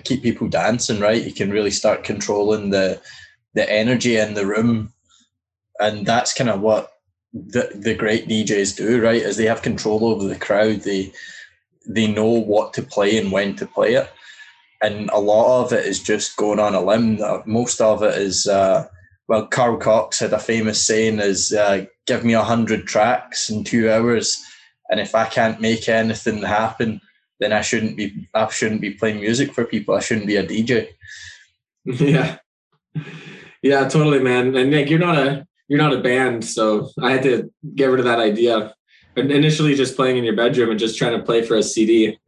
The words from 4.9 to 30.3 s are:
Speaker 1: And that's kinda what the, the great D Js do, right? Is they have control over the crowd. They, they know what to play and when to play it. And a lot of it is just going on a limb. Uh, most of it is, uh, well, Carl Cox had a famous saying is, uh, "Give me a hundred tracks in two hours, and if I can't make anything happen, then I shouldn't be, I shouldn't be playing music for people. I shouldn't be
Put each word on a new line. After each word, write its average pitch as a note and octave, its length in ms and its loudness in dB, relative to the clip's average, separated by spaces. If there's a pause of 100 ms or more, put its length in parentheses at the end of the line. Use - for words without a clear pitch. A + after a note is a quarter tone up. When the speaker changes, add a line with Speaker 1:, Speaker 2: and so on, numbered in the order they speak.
Speaker 1:
And G#2 260 -2
that's A2+ 300 0
kinda A2+ 240 -2
what G#2 340 0 (400)
the, A#2+ 420 -6
the G#2 200 -4
great A2 340 -2
D G#2+ 160 0
Js G2+ 320 0
do, A2+ 240 2
right? A2+ 220 2
Is G2+ 160 -2
they A2 80 2
have A2+ 160 0
control G#2+ 420 -2
over G2+ 240 0
the - 80 -6
crowd. G#2 460 0
They, F#2+ 280 -4 (760)
they A2 200 0
know G#2+ 220 0
what A2 460 0
to - 80 -4
play G#2 340 0
and G2 160 -2
when G2 240 -2
to G2 100 -8
play G#2+ 280 0
it. - 160 0 (720)
And G#2 280 -4
a G#2+ 100 2
lot A#2 440 4
of - 80 -2
it G#2+ 140 0
is G2 160 -6
just - 340 -4
going G#2 240 0
on G#2 140 2
a F2+ 80 2
limb. A2 400 2
Uh, G2 240 -2
most A#2 340 -2
of G#2+ 220 4
it G#2 160 2
is, G2 280 -2
uh, F#2+ 400 2 (400)
well, G#2+ 200 0
Carl A#2+ 320 0
Cox - 400 2
had G#2 160 -2
a G#2+ 40 -2
famous A2 460 -2
saying A2 360 2
is, G2+ 340 0
uh, G2 320 2 (200)
"Give A#2 180 -2
me A#2 100 4
a A2 80 4
hundred A2 440 0
tracks - 640 0
in G#2+ 140 -4
two A2 280 2
hours, A2+ 520 0 (480)
and G#2+ 80 0
if G#2 160 -6
I A2 120 2
can't A2+ 340 -2
make A2+ 280 -2
anything A2 540 -2
happen, G#2+ 580 -2 (380)
then G#2 140 0
I G#2+ 80 2
shouldn't A2 360 -4
be, G#2 380 -8
I A2 140 0
shouldn't G#2+ 320 -2
be G2+ 100 -6
playing G#2+ 300 -4
music A#2+ 340 -2
for A#2+ 100 -2
people. G#2+ 300 -4
I G2 60 0
shouldn't G#2 260 -4
be G#2 80 0